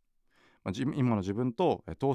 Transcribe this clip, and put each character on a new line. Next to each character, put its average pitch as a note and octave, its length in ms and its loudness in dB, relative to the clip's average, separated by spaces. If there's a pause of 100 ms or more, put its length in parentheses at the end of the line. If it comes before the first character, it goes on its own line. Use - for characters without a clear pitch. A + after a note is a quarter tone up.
(640)
ま G#2+ 60 -6
あ、 - 20 -4
じ-、 A#2+ 100 -4
今 C3 280 2
の A2 80 2
自 F#2+ 140 -2
分 A#2+ 200 -2
と、 C#3+ 340 0
え F2 60 -8
ー、 - 20 -6
等 C3+ 200 0